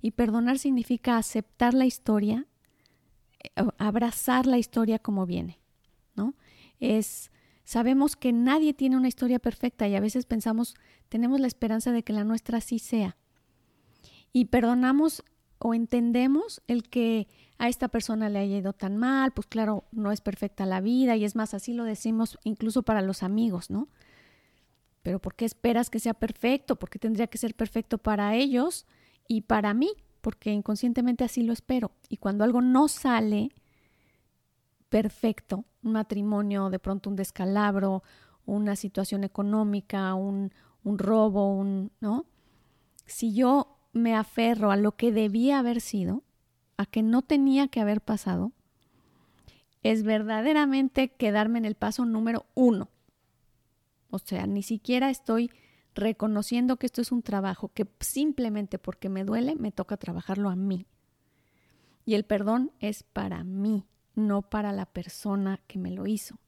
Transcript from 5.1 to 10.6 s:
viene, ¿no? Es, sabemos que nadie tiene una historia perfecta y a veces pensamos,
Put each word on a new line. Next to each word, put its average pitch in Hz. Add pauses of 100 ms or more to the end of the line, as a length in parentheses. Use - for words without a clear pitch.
viene, 175 (560)
¿no? 226 (440)
Es, - (320)
sabemos 262
que 247
nadie 277
tiene 262
una 254
historia 247
perfecta -
y 202
a 196
veces 220
pensamos, 226 (340)